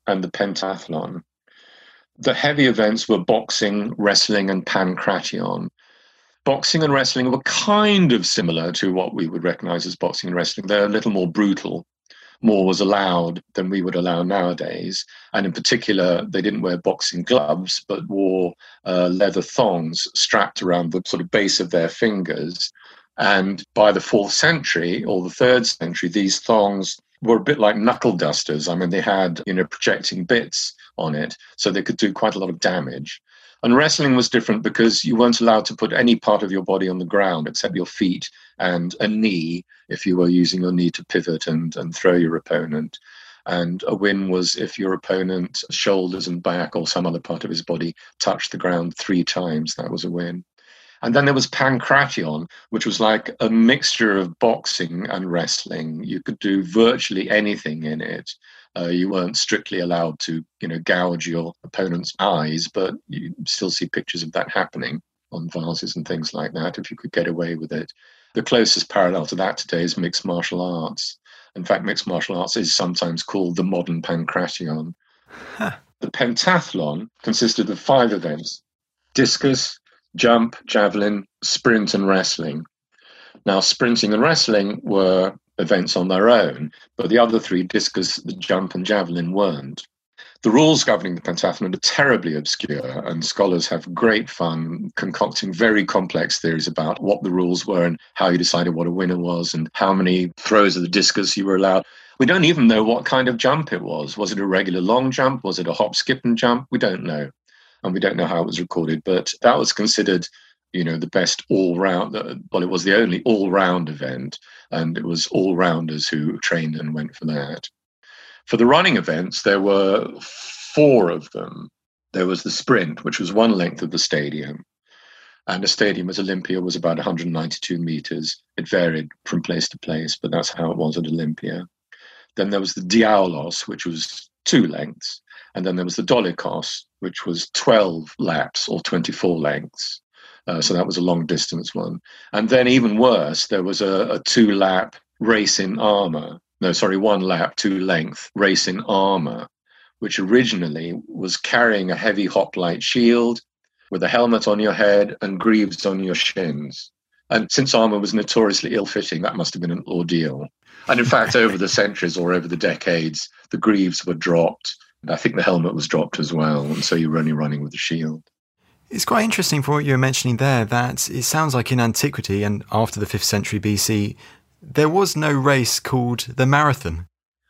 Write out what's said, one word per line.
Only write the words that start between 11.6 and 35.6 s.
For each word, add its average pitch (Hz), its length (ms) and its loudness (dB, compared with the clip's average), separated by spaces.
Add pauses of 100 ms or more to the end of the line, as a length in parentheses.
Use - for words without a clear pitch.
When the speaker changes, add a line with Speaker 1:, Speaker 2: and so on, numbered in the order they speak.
Speaker 1:
More 104 240 4
was 92 160 2
allowed 92 640 2 (100)
than 92 160 -4
we 95 140 0
would 90 100 -4
allow 87 300 0
nowadays. 90 840 -2 (280)
And 101 120 0
in 90 60 -2
particular, 92 760 0
they 95 140 -4
didn't 104 220 -2
wear 87 140 -2
boxing 87 440 -2
gloves, 90 680 0
but - 200 -6
wore, 95 480 0 (300)
uh, 90 240 2
leather 92 340 2
thongs 85 720 0
strapped - 480 0
around 87 280 0
the 92 140 -2
sort 87 160 -4
of 87 80 -8
base 101 300 2
of 90 100 -4
their 85 200 2
fingers. 87 840 -4 (460)
And 98 440 2 (120)
by 104 160 8
the 98 100 2
fourth 101 300 0
century 104 720 0
or - 180 0
the 90 80 -6
third 123 380 4
century, 85 420 -4
these 98 300 0
thongs 101 600 0 (220)
were 113 160 4
a 98 60 0
bit - 160 0
like 107 180 4
knuckle 117 360 2
dusters. 78 540 -2
I 87 60 -2
mean, 87 160 0
they 92 120 0
had, 92 440 0
you 98 80 -4
know, 90 140 0
projecting - 560 -2
bits - 500 -2 (240)
on 78 160 -4
it, 76 240 -6 (180)
so - 140 -2
they 95 140 -2
could - 140 -4
do 101 140 0
quite 107 220 0
a 101 60 -6
lot 95 100 -4
of 82 100 -6
damage. 73 600 -4 (420)
And 120 120 6
wrestling 143 400 4
was 120 120 4
different 113 360 0
because - 420 2
you 120 100 0
weren't 120 240 4
allowed 113 260 4